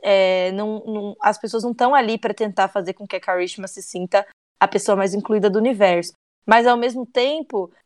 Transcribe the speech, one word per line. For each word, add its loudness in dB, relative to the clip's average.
é, 2
não, -6
não, -8
as 2
pessoas -6
não -4
tão 2
ali 2
pra -4
tentar -2
fazer -4
com -14
que -10
a -4
Karishma -4
se -16
sinta -2
a 4
pessoa 0
mais 0
incluída 0
do 0
universo. 2
Mas, 6
ao 4
mesmo -4
tempo, -4